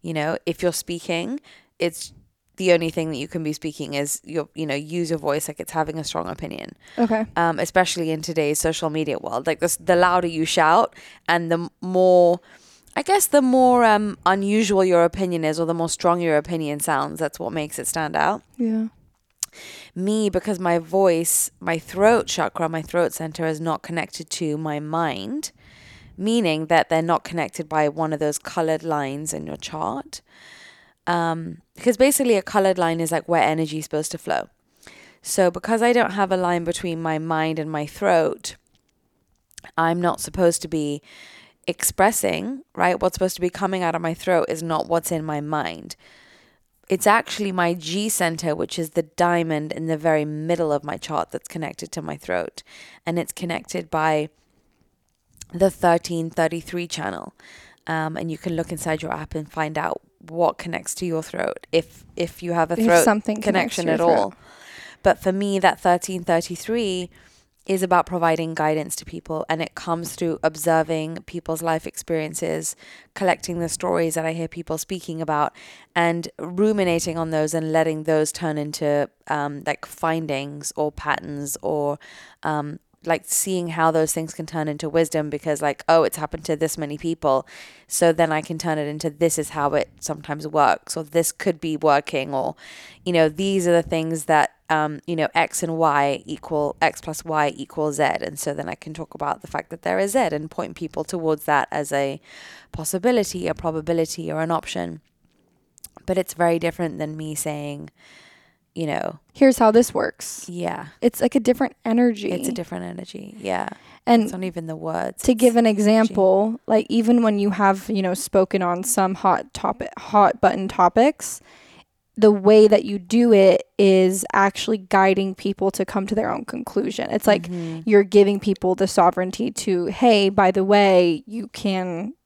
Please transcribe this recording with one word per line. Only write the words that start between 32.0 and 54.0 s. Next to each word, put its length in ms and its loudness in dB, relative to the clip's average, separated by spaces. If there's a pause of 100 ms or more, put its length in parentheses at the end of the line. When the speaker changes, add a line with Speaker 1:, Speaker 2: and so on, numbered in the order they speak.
Speaker 1:
a 60 2
colored 360 2
line 220 0
is, 120 -2
like, 180 -2
where 120 4
energy 360 0
is 80 -8
supposed 260 -4
to 60 -8
flow. 320 -4 (720)
So 280 2
because 320 -2
I 120 4
don't 180 2
have 200 0
a 60 2
line 260 0
between 380 -4
my 160 -2
mind 420 -2
and 120 -6
my 140 -4
throat, 720 0 (1200)
I'm 240 0
not 180 0
supposed 440 0
to 40 -12
be 340 -4 (640)
expressing, 1000 0 (120)
right? 240 2
What's 160 0
supposed 200 -2
to 60 -8
be 80 0
coming 340 -4
out 120 -2
of 60 -4
my 120 -2
throat 360 0
is 120 -4
not 260 -2
what's 240 -2
in 120 -4
my 160 -4
mind. 560 -6 (920)
It's 180 0
actually 440 0
my 220 0
G 360 -4
center, 460 -2
which 240 -6
is 120 -6
the 120 0
diamond 680 0
in 140 -6
the 100 -2
very 280 2
middle 460 -2
of 120 0
my 140 -8
chart 340 -4
that's 160 -12
connected 460 -10
to 80 -8
my 160 -10
throat. 460 -6 (420)
And 140 -2
it's 140 -8
connected 560 -8
by 400 0 (1200)